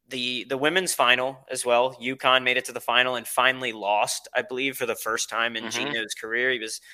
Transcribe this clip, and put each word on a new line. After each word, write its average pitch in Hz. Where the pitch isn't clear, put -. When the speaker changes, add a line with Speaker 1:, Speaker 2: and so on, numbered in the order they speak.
Speaker 1:
the, 123
the 135
women's 165
final 127
as 127
well. 123
UConn 127
made 127
it 127
to 123
the 120
final 123
and 117
finally 127
lost, 104
I 127
believe, 131
for 127
the 113
first 113
time 117
in 113
Speaker 2:
Mm-hmm. 113
Speaker 1:
Gino's 110
career. 120
He 127
was 110